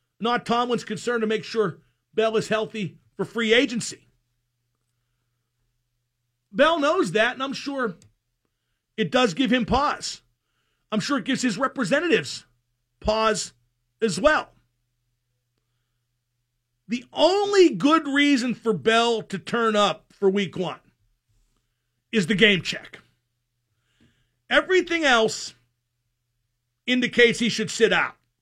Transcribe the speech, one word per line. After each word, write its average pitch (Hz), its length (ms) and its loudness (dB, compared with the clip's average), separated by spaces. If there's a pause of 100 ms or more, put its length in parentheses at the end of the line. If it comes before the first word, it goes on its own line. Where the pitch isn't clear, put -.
(180)
Not 240 260 -2
Tomlin's 240 380 -2
concern 226 380 -6
to 214 80 -2
make 220 160 -4
sure 208 340 -4 (340)
Bell 220 240 0
is - 120 -2
healthy 220 500 -6 (180)
for 196 80 -6
free 220 300 0
agency. 240 540 -2 (2500)
Bell 294 300 2
knows 294 320 0
that, 220 220 0
and 247 80 -10
I'm 277 100 -6
sure 254 420 -6 (1040)
it 208 160 -4
does 247 200 2
give 233 200 0
him 247 120 0
pause. 254 580 -4 (680)
I'm 214 80 -2
sure 277 200 -2
it 185 60 -6
gives 240 180 -4
his 226 140 -2
representatives 262 880 -2 (540)
pause 220 540 -2 (500)
as 190 160 -2
well. 285 300 2 (2500)
The 247 240 -6
only 381 580 4
good 285 380 2
reason 269 460 2
for 226 180 -2
Bell 226 500 0
to - 160 -10
turn 226 380 -2
up 202 360 0
for - 160 0
week 190 300 -2
one 156 220 -8 (1300)
is 208 160 0
the 220 80 -2
game 196 260 4
check. - 380 -10 (1500)
Everything 339 520 0
else 240 520 0 (1300)
indicates 240 520 2
he 240 100 0
should 208 220 -4
sit 220 200 2
out 156 260 0 (260)